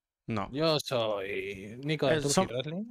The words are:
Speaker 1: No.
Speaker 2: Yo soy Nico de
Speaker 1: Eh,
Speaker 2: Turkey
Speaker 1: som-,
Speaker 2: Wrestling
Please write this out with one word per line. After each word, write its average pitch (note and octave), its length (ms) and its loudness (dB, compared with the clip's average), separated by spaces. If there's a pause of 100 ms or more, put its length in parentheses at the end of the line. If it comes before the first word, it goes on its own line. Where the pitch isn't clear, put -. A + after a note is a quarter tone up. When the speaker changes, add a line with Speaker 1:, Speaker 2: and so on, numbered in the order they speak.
(280)
Speaker 1:
No. A2 300 -2
Speaker 2:
Yo D#3 220 4
soy G2+ 1040 -2
Nico D3+ 240 2
de D#3 100 6
Speaker 1:
Eh, - 20 0
Speaker 2:
Turkey C#3+ 260 4
Speaker 1:
som-, - 20 0
Speaker 2:
Wrestling D3+ 440 -6